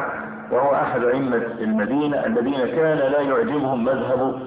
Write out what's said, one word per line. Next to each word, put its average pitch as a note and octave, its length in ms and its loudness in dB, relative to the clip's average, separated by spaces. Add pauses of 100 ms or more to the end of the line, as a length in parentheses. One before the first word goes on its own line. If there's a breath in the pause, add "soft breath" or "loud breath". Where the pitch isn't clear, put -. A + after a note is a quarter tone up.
(520)
وهو C3+ 240 4
أحد B2 280 0
أئمة B2 380 2 (180)
المدينة B2+ 680 0
الذين A#2+ 420 0
كان D#3+ 300 2
لا C#3 240 2
يعجبهم C3 640 0
مذهب B2+ 600 0